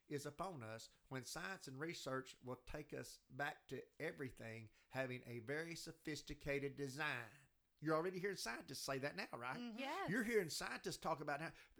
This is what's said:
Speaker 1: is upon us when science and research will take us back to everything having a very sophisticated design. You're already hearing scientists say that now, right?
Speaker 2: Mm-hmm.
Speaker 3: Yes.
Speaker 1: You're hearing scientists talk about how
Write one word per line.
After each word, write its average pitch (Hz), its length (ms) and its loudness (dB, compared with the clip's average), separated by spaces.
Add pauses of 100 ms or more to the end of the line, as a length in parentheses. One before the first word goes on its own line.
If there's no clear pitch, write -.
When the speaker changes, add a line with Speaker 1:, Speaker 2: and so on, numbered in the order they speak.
Speaker 1:
is 147 180 0
upon 170 360 -2 (120)
us 113 140 -8 (220)
when 131 140 0
science 180 440 -4
and 131 100 -6
research 139 560 0 (100)
will 123 140 -4 (120)
take 151 280 -4
us - 220 -6 (160)
back 143 320 0
to 135 80 -4 (240)
everything 117 680 -4 (220)
having 127 380 0
a 120 180 -4
very 160 300 0
sophisticated 143 1000 -2
design. 139 300 0 (720)
You're 156 160 6
already 185 220 4
hearing 190 180 2
scientists 180 480 -2
say 135 140 4
that 143 180 0
now, 196 80 -2 (160)
right? 123 160 0
Speaker 2:
Mm-hmm. 240 220 -4
Speaker 3:
Yes. 311 300 2
Speaker 1:
You're 220 160 6
hearing 208 260 6
scientists 196 460 0
talk 160 240 2
about 147 200 2
how 160 80 0 (320)